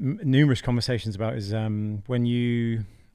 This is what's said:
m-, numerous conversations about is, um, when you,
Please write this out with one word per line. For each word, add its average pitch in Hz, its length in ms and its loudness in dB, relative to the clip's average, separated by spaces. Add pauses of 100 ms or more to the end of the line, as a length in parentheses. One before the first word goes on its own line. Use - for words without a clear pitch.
m-, 175 220 -2
numerous 135 380 6
conversations 117 560 -2
about 110 200 -4
is, 101 180 -6
um, 107 520 -4
when 120 200 0
you, 120 580 0 (300)